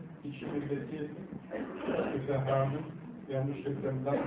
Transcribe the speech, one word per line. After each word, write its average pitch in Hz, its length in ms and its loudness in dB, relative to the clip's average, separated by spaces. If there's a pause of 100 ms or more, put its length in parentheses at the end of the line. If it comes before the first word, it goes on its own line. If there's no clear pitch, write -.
(240)
içimizdeki 143 840 -2 (1160)
zehranın 135 540 4 (480)
yanlışlıklarından 135 960 2